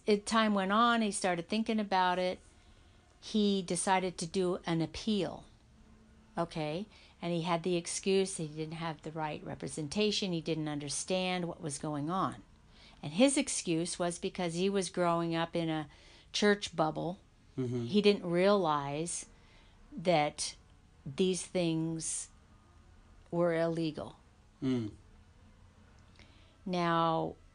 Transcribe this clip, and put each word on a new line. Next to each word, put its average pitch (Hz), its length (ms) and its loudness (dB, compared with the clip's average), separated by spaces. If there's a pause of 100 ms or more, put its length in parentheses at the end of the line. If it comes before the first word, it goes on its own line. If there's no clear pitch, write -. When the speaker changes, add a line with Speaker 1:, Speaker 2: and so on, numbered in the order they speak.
Speaker 1:
it, 208 200 2
time 220 280 4
went 196 180 2
on, 233 300 4
he 208 80 0
started 180 380 -2
thinking 220 300 0
about 185 400 2
it. 185 200 -2 (800)
He 202 420 2
decided 185 560 0
to 175 80 -4
do 180 400 0
an 165 140 0
appeal. 160 640 -2 (920)
Okay? 170 480 -4 (340)
And 175 120 -2
he 170 100 0
had 170 200 0
the 180 140 0
excuse 190 580 0
that 165 100 -6
he 151 40 -6
didn't 156 260 -8
have 160 280 -6
the 160 80 -10
right 156 340 -6
representation. 165 880 -2
He 165 80 0
didn't 156 280 -2
understand 180 760 -2
what 170 180 -8
was 151 160 -6
going 151 320 -4
on. 160 260 -2 (680)
And 147 100 -8
his 269 240 6
excuse 175 640 0
was 175 200 -2
because 180 360 -4
he 190 160 2
was 196 200 0
growing 170 460 2
up 165 180 0
in 170 140 0
a 156 180 -2 (460)
church 208 420 2
bubble. 156 440 0 (400)
Speaker 2:
Mm-hmm. 120 280 -2
Speaker 1:
He 190 140 4
didn't 202 300 4
realize 170 960 2 (720)
that 160 580 2 (500)
these 185 380 0
things 165 880 -2 (1000)
were 170 240 2
illegal. 165 640 -2 (480)
Speaker 2:
Mm. 120 260 -2 (1700)
Speaker 1:
Now, 165 680 2 (200)